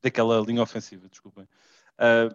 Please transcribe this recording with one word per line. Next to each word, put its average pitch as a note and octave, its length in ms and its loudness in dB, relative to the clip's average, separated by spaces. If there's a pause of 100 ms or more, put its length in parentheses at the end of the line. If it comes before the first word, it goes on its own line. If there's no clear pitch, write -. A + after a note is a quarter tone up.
daquela A#2 380 0
linha A#2 220 -2
ofensiva, G2 460 -10
desculpem. - 400 -20 (480)
Ah, A#2 380 4